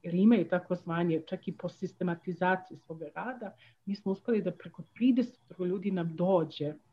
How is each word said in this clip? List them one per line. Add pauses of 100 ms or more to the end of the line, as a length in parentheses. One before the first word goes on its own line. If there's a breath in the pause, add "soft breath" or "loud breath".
jer
imaju
tako
zvanje,
čak
i
po
sistematizaciji
svog (140)
rada, (340 soft breath)
mi
smo
uspeli
da
preko (100)
trideset
ljudi
nam
dođe (200)